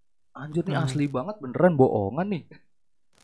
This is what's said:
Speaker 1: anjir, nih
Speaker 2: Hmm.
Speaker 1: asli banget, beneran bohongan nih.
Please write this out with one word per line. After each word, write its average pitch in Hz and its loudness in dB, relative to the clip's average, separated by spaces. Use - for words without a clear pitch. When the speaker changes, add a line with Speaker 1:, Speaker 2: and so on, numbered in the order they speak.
Speaker 1:
anjir, 156 -6
nih 175 -4
Speaker 2:
Hmm. 135 0
Speaker 1:
asli 143 0
banget, 139 -6
beneran 156 2
bohongan 127 2
nih. 160 -6